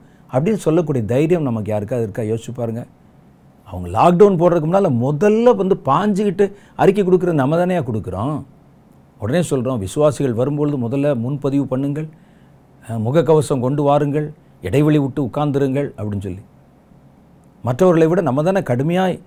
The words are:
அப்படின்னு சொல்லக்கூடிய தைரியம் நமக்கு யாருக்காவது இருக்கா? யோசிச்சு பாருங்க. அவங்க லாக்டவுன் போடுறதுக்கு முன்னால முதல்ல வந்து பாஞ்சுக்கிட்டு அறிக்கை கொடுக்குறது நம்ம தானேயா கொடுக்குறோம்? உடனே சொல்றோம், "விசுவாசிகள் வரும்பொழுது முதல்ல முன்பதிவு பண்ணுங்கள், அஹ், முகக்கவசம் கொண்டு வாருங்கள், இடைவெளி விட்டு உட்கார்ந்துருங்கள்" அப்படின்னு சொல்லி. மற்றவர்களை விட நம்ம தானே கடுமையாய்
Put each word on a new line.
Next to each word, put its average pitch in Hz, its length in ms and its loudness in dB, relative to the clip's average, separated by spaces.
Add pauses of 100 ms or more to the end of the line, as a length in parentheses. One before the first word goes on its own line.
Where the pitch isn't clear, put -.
(320)
அப்படின்னு 160 220 0
சொல்லக்கூடிய 156 520 0
தைரியம் 156 380 0
நமக்கு 110 280 -4
யாருக்காவது 107 400 -4
இருக்கா? 110 220 -4
யோசிச்சு 117 220 -8
பாருங்க. 117 300 -6 (800)
அவங்க 90 380 -4
லாக்டவுன் 180 320 6
போடுறதுக்கு 170 320 2
முன்னால 185 260 0 (100)
முதல்ல 214 540 2
வந்து 190 300 0
பாஞ்சுக்கிட்டு 196 680 0 (240)
அறிக்கை 196 280 4
கொடுக்குறது 180 300 2
நம்ம 156 320 2
தானேயா 180 180 -2
கொடுக்குறோம்? 110 600 -6 (760)
உடனே 123 200 -2 (100)
சொல்றோம், 131 280 -2
"விசுவாசிகள் 139 560 0
வரும்பொழுது 143 440 -2
முதல்ல 139 380 -2
முன்பதிவு 135 640 -2
பண்ணுங்கள், 143 320 -4 (800)
அஹ், 117 120 -6
முகக்கவசம் 143 600 2
கொண்டு 143 240 -2
வாருங்கள், 147 500 0 (280)
இடைவெளி 147 360 2
விட்டு 139 260 -2
உட்கார்ந்துருங்கள்" 139 720 -2
அப்படின்னு 104 240 -6
சொல்லி. 92 180 -10 (1200)
மற்றவர்களை 160 460 4
விட 180 120 2
நம்ம 139 220 0
தானே 190 160 2
கடுமையாய் 175 680 -2